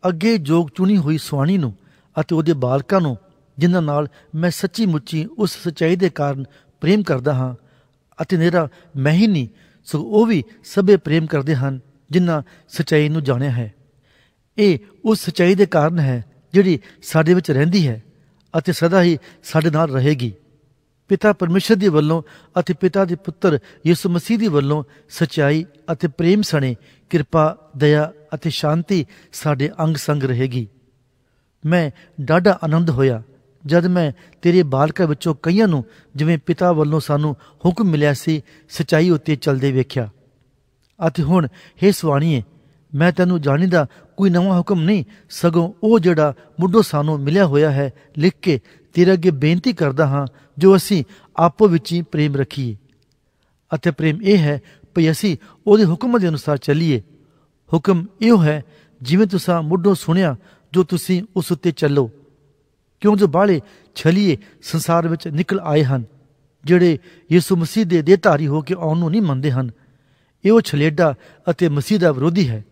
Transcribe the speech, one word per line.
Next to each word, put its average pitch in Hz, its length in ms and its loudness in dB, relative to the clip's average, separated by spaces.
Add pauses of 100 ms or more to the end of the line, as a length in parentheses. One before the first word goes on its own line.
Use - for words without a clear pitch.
ਅੱਗੇ 185 300 0
ਜੋਗ 160 380 0
ਚੁਣੀ 190 220 0
ਹੋਈ 156 200 0
ਸੁਆਣੀ 151 400 -2
ਨੂੰ 123 180 -2 (440)
ਅਤੇ 156 160 -2
ਉਹਦੇ 160 180 0
ਬਾਲਕਾਂ 135 480 -2
ਨੂੰ, 135 160 -4 (400)
ਜਿਨ੍ਹਾਂ 175 240 2
ਨਾਲ 147 260 -2 (280)
ਮੈਂ 170 160 -2
ਸੱਚੀ 214 340 -4
ਮੁੱਚੀ 160 400 -4
ਉਸ - 380 -6
ਸੱਚਾਈ 170 320 -2
ਦੇ 180 140 0
ਕਾਰਨ 143 340 -6 (380)
ਪ੍ਰੇਮ 202 220 0
ਕਰਦਾ 139 300 -2
ਹਾਂ, 127 220 -4 (680)
ਅਤੇ 175 160 -4
ਨਿਰਾ 165 300 0 (280)
ਮੈਂ 139 180 0
ਹੀ 202 140 2
ਨਹੀਂ, 151 200 -2 (380)
ਸਗੋਂ 151 200 -6
ਉਹ 220 200 2
ਵੀ 196 180 0 (200)
ਸਭੇ 196 340 2
ਪ੍ਰੇਮ 160 280 -2
ਕਰਦੇ 151 300 -2
ਹਨ, 135 240 -4 (320)
ਜਿਨ੍ਹਾਂ 170 300 0 (280)
ਸੱਚਾਈ 151 400 0
ਨੂੰ 156 140 -4
ਜਾਣਿਆ 135 280 -2
ਹੈ। 117 220 -6 (840)
ਇਹ 196 220 2 (260)
ਉਸ 220 200 0
ਸੱਚਾਈ 180 300 2
ਦੇ 196 100 4
ਕਾਰਨ 165 340 0
ਹੈ, 131 260 -2 (280)
ਜਿਹੜੀ 185 260 4 (220)
ਸਾਡੇ 160 320 2
ਵਿੱਚ 180 180 0
ਰਹਿੰਦੀ 156 360 2
ਹੈ 113 160 -6 (540)
ਅਤੇ 170 140 -4
ਸਦਾ 170 320 2
ਹੀ 170 140 2 (260)
ਸਾਡੇ 160 260 0
ਨਾਲ 156 200 0
ਰਹੇਗੀ। 131 440 -2 (720)
ਪਿਤਾ 202 260 0
ਪਰਮੇਸ਼ਰ 185 420 0
ਦੇ 196 120 0
ਵੱਲੋਂ 156 360 0 (360)
ਅਤੇ 175 140 -2
ਪਿਤਾ 190 320 -2
ਦੇ 175 100 -6
ਪੁੱਤਰ 160 440 -4 (280)
ਯਿਸੂ 175 220 0
ਮਸੀਹ 185 300 -2
ਦੇ 226 80 0
ਵੱਲੋਂ 147 360 0 (260)
ਸੱਚਾਈ 156 560 0 (260)
ਅਤੇ 165 160 -4
ਪ੍ਰੇਮ 175 340 0
ਸਣੇ 135 340 -2 (340)
ਕਿਰਪਾ, 156 680 -2
ਦਇਆ 151 340 2 (240)
ਅਤੇ 156 140 -6
ਸ਼ਾਂਤੀ 160 560 -2 (260)
ਸਾਡੇ 143 380 -2 (100)
ਅੰਗ 160 160 0
ਸੰਗ 147 280 -4
ਰਹੇਗੀ। 127 440 -4 (1000)
ਮੈਂ 160 260 0 (300)
ਡਾਢਾ 175 420 2
ਆਨੰਦ 165 260 0
ਹੋਇਆ, 123 340 0 (420)
ਜਦ 170 200 2
ਮੈਂ 180 260 0 (300)
ਤੇਰੇ 175 220 4
ਬਾਲਕਾਂ 151 440 0
ਵਿੱਚੋਂ 151 360 -2
ਕਈਆਂ 202 240 2
ਨੂੰ, 143 180 0 (300)
ਜਿਵੇਂ 156 220 0
ਪਿਤਾ 175 340 -2
ਵੱਲੋਂ 156 280 0
ਸਾਨੂੰ 147 360 -2 (300)
ਹੁਕਮ 196 240 0
ਮਿਲਿਆ 147 240 0
ਸੀ, 156 280 -4 (280)
ਸੱਚਾਈ 165 400 0
ਉੱਤੇ 160 260 0
ਚੱਲਦੇ 135 360 -2
ਵੇਖਿਆ। 127 380 -4 (1000)
ਅਤੇ 165 160 -2
ਹੁਣ, 160 240 0 (360)
ਹੇ 202 80 4
ਸੁਆਣੀਏ, 147 520 0 (520)
ਮੈਂ 165 160 2
ਤੈਨੂੰ 180 300 0
ਜਾਣੀ 143 240 0
ਦਾ 170 220 2 (300)
ਕੋਈ 196 120 2
ਨਵਾਂ 180 280 2
ਹੁਕਮ 175 240 0
ਨਹੀਂ, 175 240 0 (240)
ਸਗੋਂ 170 440 -2 (100)
ਉਹ 220 160 4
ਜਿਹੜਾ 156 340 2 (260)
ਮੁੱਢੋਂ 190 240 2
ਸਾਨੂੰ 147 360 -2
ਮਿਲਿਆ 160 260 2
ਹੋਇਆ 147 260 2
ਹੈ, 139 220 -4 (240)
ਲਿਖ 160 240 2
ਕੇ 147 180 0 (340)
ਤੇਰੇ 175 200 4
ਅੱਗੇ 180 180 2
ਬੇਨਤੀ 165 420 0
ਕਰਦਾ 147 340 0
ਹਾਂ, 139 200 -2 (300)
ਜੋ 190 180 6
ਅਸੀਂ 180 280 0 (340)
ਆਪੋ 175 300 4
ਵਿੱਚ 165 260 0
ਹੀ 170 80 -2
ਪ੍ਰੇਮ 151 340 -4
ਰੱਖੀਏ। 127 420 -6 (1000)
ਅਤੇ 165 160 -2
ਪ੍ਰੇਮ 156 300 -2
ਇਹ 202 160 2
ਹੈ 147 240 0 (340)
ਭਈ 160 160 2
ਅਸੀਂ 165 260 -2 (300)
ਉਹਦੇ 214 180 6
ਹੁਕਮ 233 340 0
ਦੇ 185 80 0
ਅਨੁਸਾਰ 151 300 -2
ਚੱਲੀਏ। 147 440 -2 (720)
ਹੁਕਮ 170 320 0 (160)
ਇਹੋ 220 220 6
ਹੈ, 151 200 0 (380)
ਜਿਵੇਂ 175 260 2
ਤੁਸਾਂ 175 340 -2
ਮੁੱਢੋਂ 175 340 0
ਸੁਣਿਆ, 165 400 -2 (380)
ਜੋ 185 100 2
ਤੁਸੀਂ 180 400 -2 (120)
ਉਸ 180 160 -4
ਉੱਤੇ 170 200 -2
ਚੱਲੋ, 143 400 0 (880)
ਕਿਉਂ 214 180 2
ਜੋ 196 100 2
ਬਾਹਲੇ 175 340 2 (340)
ਛਲੀਏ 180 420 2 (240)
ਸੰਸਾਰ 165 460 -2
ਵਿੱਚ 165 200 -6
ਨਿਕਲ 170 320 -4
ਆਏ 156 240 0
ਹਨ, 131 200 -2 (640)
ਜਿਹੜੇ 175 340 2 (320)
ਯਿਸੂ 180 240 2
ਮਸੀਹ 175 300 -2
ਦੇ 170 160 0
ਦੇਹਧਾਰੀ 160 460 2
ਹੋ 147 140 -2
ਕੇ 151 160 -6
ਆਉਣ 160 200 -2
ਨੂੰ 170 140 -2
ਨਹੀਂ 214 100 0
ਮੰਨਦੇ 143 300 -2
ਹਨ। 123 200 -4 (720)
ਇਹੋ 220 160 6
ਛਲੇਡਾ 151 540 0 (340)
ਅਤੇ 170 200 0
ਮਸੀਹ 143 300 -2
ਦਾ 170 120 2
ਵਿਰੋਧੀ 151 380 0
ਹੈ। 110 220 -8